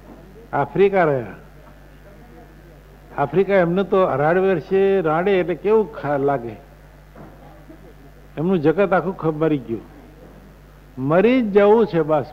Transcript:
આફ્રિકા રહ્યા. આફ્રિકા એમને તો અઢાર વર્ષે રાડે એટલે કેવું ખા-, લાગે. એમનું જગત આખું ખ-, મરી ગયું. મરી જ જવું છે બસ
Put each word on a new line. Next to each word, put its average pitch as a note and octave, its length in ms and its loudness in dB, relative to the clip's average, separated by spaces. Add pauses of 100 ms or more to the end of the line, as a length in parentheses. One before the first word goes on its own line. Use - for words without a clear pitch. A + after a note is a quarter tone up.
(520)
આફ્રિકા F3+ 520 0
રહ્યા. C3+ 220 -2 (1900)
આફ્રિકા F#3 360 0
એમને F3+ 300 2
તો F#3 180 0
અઢાર D3+ 360 0
વર્ષે F#3+ 640 0
રાડે F3 400 0
એટલે F3 140 -4
કેવું G3+ 380 0
ખા-, C#3+ 260 -6
લાગે. C3+ 340 -4 (1900)
એમનું F3+ 200 0
જગત D#3+ 340 2
આખું F3+ 240 -2
ખ-, D#3 100 -6
મરી D#3 320 -2
ગયું. A2+ 220 -10 (1200)
મરી F#3+ 440 2
જ G#3 100 -4
જવું G#3 340 4
છે E3 160 0
બસ D3+ 300 0